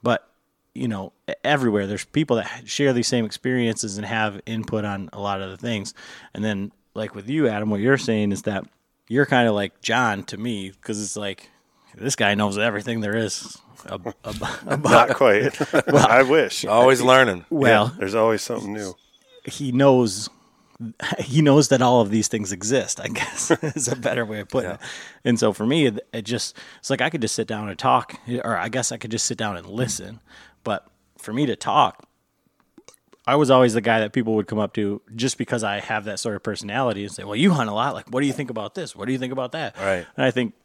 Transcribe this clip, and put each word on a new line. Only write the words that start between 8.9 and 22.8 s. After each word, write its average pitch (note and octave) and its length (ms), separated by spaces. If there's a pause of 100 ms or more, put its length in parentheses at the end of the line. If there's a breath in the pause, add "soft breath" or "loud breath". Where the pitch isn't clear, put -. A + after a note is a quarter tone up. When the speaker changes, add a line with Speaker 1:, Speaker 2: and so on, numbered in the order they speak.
Speaker 1:
you're C3+ 180
kinda A#2+ 260
like G2+ 300
John A2 420
to - 140
me, G2+ 420
'cause G#2+ 220
it's G2 140
like, G2+ 340 (460)
this C3 180
guy G#2 220
knows G2+ 200
everything A2 440
there G#2 160
is G#2+ 420 (320)
ab-, G2+ 240 (100)
ab-, G#2 120 (160)
<laughs> - 140
about C#3+ 240
Speaker 2:
Not A#2+ 260
quite. B2 420 (140)
<laughs> C#3+ 200
Speaker 1:
Well, C#3 140
Speaker 2:
I A#2+ 160
wish. C3 420
Speaker 3:
Always A#2+ 380
learning. B2 480
Speaker 1:
Well, A#2 420
Speaker 2:
Yeah, F3+ 60
there's G2 160
always A2 280
something G#2 300
new. G2+ 220 (500)
Speaker 1:
he C3+ 280
knows, B2 580 (480)
<laughs> - 400
he C#3+ 240
knows D3 260
that B2+ 140
all B2 180
of G2+ 100
these A2 180
things G#2 240
exist, G#2+ 480